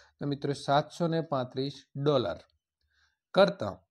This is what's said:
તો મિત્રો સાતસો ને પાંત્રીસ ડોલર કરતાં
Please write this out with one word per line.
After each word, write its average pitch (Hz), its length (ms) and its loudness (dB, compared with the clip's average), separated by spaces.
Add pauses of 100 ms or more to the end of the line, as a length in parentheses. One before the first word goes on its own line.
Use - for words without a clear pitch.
(200)
તો 143 60 -6
મિત્રો 143 280 -2
સાતસો 147 540 0
ને 165 140 0
પાંત્રીસ 135 640 -6 (120)
ડોલર 139 440 0 (920)
કરતાં 110 440 2 (120)